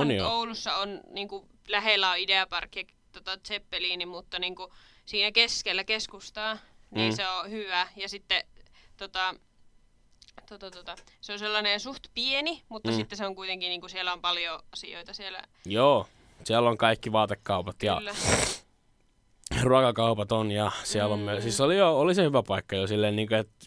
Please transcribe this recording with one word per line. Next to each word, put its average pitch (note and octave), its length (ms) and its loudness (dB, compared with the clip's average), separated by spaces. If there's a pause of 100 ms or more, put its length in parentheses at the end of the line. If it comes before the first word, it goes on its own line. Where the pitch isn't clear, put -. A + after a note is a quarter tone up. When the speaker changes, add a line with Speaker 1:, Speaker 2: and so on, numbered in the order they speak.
Speaker 1:
On - 60 2
Speaker 2:
nyt - 100 2
Speaker 1:
joo. F#2+ 200 0
Speaker 2:
Oulussa A3+ 380 -4
on, G3 240 -4 (120)
niinku, G3+ 360 -10 (200)
lähellä G3+ 440 4
on F3 60 0
Ideapark F#3+ 580 0
ja F#3+ 80 -10 (280)
tota F#3+ 260 -10
Zeppelini, F3+ 680 -6
mutta F3+ 340 -10
niinku F#3 340 -8 (320)
siinä G#3 260 0
keskellä G#3 520 2
keskustaa, G#3+ 760 -6 (340)
niin A3 200 2
Speaker 1:
Mm. A3 40 -2
Speaker 2:
se G3 120 -2
on F#3 240 -6
hyvä. F#3+ 440 -2
Ja G3 140 -8
sitten G3 340 -2 (540)
tota, F#3 380 -4 (1120)
tota, G3 220 -16
tota, E3+ 240 -14 (260)
se - 120 -10
on G#3 60 -8
sellainen G#3 400 0
suht - 240 -12 (100)
pieni, C#4 560 -4
mutta A3+ 220 -4
Speaker 1:
Mm. A3+ 40 2
Speaker 2:
sitten G#3+ 220 -4
se G#3 80 -4
on F#3+ 100 -6
kuitenkin, F#3 340 -6
niinku, F3+ 180 -6
siellä F3+ 260 -4
on E3+ 80 -8
paljon F3 380 -2 (140)
asioita F#3 400 -14
siellä. F#3+ 280 -12 (240)
Speaker 1:
Joo, A#2+ 420 4 (360)
siellä A#2 260 4
on A2+ 80 2
kaikki A2+ 340 2
vaatekaupat G2+ 720 0
ja G2+ 140 2
Speaker 2:
Kyllä. - 160 -6 (1500)
Speaker 1:
ruokakaupat A2+ 680 4
on A2 200 2
ja G#2 200 0 (120)
siellä G#2 300 0
on G#2 60 0
Speaker 2:
Mm. G#2 60 -4
Speaker 1:
myös, G#2 180 -2
siis A2+ 180 -2
oli D#3+ 160 4
jo, E3 220 6
oli F3 160 4
se F#3+ 80 4
hyvä C#3 200 4
paikka G2 320 -4
jo F#2+ 120 0
silleen, G#2 280 2
niinku, G#2+ 200 2
et A2 140 0 (180)